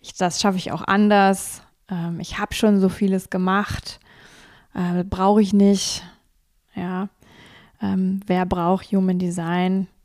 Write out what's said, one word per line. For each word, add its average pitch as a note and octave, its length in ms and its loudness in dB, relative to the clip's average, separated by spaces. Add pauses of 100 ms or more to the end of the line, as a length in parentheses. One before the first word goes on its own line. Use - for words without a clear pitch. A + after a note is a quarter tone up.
Ich, - 60 -18
das F3+ 260 -4
schaffe G3 180 0
ich - 140 -6
auch D#3+ 120 -8
anders. G3 760 2 (280)
Ähm, E3+ 320 -6
ich - 180 -10
habe G#3 140 -6
schon G#3 260 4
so F#3+ 80 4
vieles F#3+ 420 -2
gemacht. F#3+ 720 -4 (760)
Äh, F3+ 300 -2
brauche G3 380 2
ich F#3+ 100 2
nicht. G3+ 500 4 (760)
Ja. F#3 340 -6 (720)
Ähm, F#3+ 440 -2
wer F#3 200 0
braucht F3+ 480 -2
Human F#3 260 2
Design? F3+ 680 -2 (180)